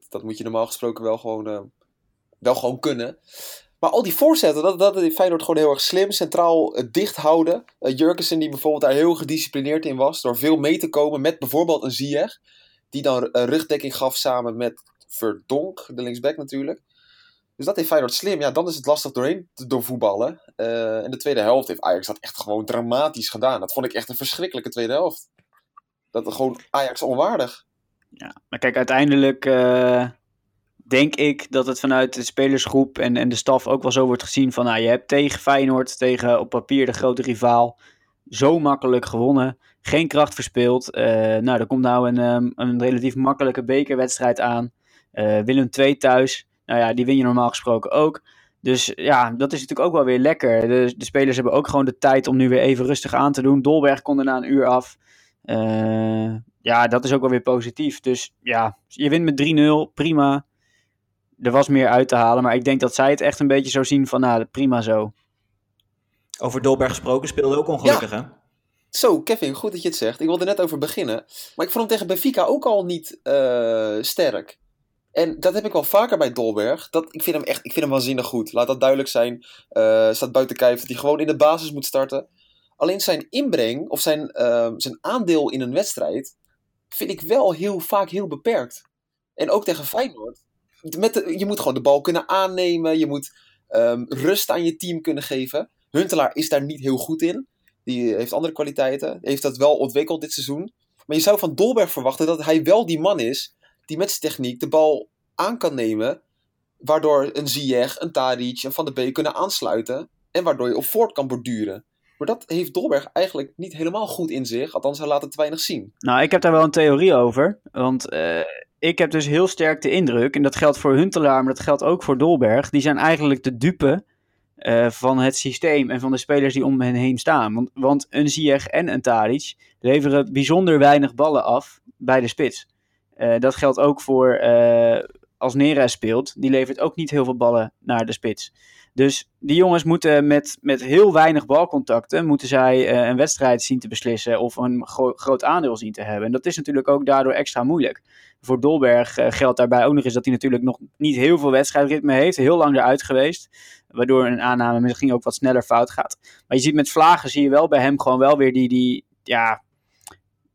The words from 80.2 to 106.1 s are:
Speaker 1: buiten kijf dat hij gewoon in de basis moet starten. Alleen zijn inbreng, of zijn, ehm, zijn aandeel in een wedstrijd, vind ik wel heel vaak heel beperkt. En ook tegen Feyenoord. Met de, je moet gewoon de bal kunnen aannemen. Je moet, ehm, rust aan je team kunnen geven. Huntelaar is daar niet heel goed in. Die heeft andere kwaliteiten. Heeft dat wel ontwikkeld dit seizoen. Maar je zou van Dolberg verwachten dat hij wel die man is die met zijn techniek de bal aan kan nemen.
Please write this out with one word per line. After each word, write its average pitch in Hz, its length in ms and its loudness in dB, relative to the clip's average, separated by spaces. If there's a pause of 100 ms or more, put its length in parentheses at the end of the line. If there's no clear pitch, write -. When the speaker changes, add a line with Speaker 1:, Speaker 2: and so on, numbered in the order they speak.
Speaker 1:
buiten 131 240 0
kijf 123 220 2
dat - 100 -14
hij 123 80 -8
gewoon 147 240 0
in 156 60 0
de 151 100 0
basis 156 360 2
moet 143 120 -8
starten. 135 440 -4 (480)
Alleen 180 240 -2
zijn 160 300 -2
inbreng, 151 580 -2
of - 120 -6
zijn, 151 300 -2
ehm, 117 480 -2
zijn 123 220 -8
aandeel 175 500 0
in 131 100 -6
een 123 120 -6
wedstrijd, 127 640 -6 (520)
vind - 220 -8
ik 185 100 -8
wel 196 320 0
heel 180 280 -4
vaak 196 300 -2
heel 196 160 -6
beperkt. 151 560 -6 (520)
En - 160 -4
ook 202 140 0
tegen 151 200 -4
Feyenoord. 139 540 -8 (600)
Met 220 160 0
de, 180 240 -4
je 196 80 -4
moet 202 120 -4
gewoon 131 160 -2
de 127 60 -4
bal 143 200 4
kunnen 170 280 -2
aannemen. 180 720 0
Je 156 80 0
moet, 143 320 -10 (300)
ehm, 120 400 0
rust 156 420 -2
aan 170 140 -2
je 165 120 -2
team 170 240 -8
kunnen 151 220 -4
geven. 135 480 -6 (200)
Huntelaar 160 440 0
is 156 140 -4
daar 143 160 0
niet 147 160 -10
heel 135 160 0
goed 160 260 -6
in. 180 240 -4 (380)
Die 120 300 -2
heeft 117 180 -4
andere 160 200 -4
kwaliteiten. 143 720 -4
Heeft 139 200 -4
dat 135 140 -4
wel 143 200 4
ontwikkeld 151 440 -2
dit 151 120 -10
seizoen. 143 400 -8 (340)
Maar 156 100 -4
je 160 60 0
zou 196 160 4
van 160 160 -4
Dolberg 208 360 0
verwachten 135 360 -2
dat 156 180 -4
hij 160 180 2
wel 202 240 2
die 165 140 -6
man 180 200 0
is 120 360 -6 (280)
die 156 120 -10
met 196 140 -4
zijn 151 220 -6
techniek 123 280 -8
de 151 80 -6
bal 156 400 2 (260)
aan 214 240 -4
kan 160 160 -4
nemen. 113 460 -4 (580)